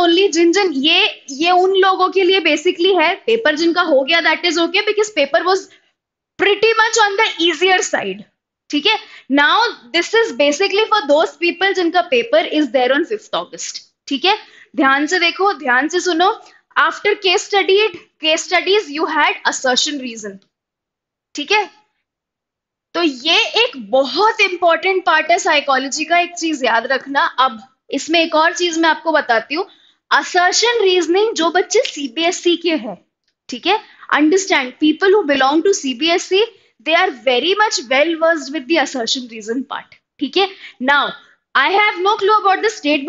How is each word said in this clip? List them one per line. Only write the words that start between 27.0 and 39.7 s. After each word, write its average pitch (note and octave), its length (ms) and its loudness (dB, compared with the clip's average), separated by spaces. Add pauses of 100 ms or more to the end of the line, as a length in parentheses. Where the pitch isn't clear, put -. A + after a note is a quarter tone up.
अब B3 180 0 (340)
इसमें D4+ 280 0
एक D#4+ 160 0
और D#4+ 200 2
चीज F4 240 -2
मैं E4 100 2
आपको D#4+ 220 -2
बताती C4 440 0
हूँ, F#4+ 100 -4 (460)
assertion F4+ 720 2
reasoning F4+ 520 2
जो E4 160 0
बच्चे F#4+ 340 0
सीबीएसई E4 800 -2
के E4 120 0
हैं, G#3+ 220 -8 (520)
ठीक B3+ 180 -10
है? G#4 120 2 (360)
Understand, D4+ 560 2 (120)
people F#4 340 4
who G4 160 0
belong C#4 320 2
to G4 160 2
C C4 180 -6
B E4 160 0
S F4 160 -4
E, F#4+ 100 2 (460)
they D#4 140 2
are F#4 100 0 (160)
very C4+ 260 0 (100)
much G#4+ 180 -2 (100)
well D4+ 320 0
versed D4+ 320 0
with C#4 160 -8
the D#4+ 140 2
assertion B3 500 -6
reason A3+ 380 -6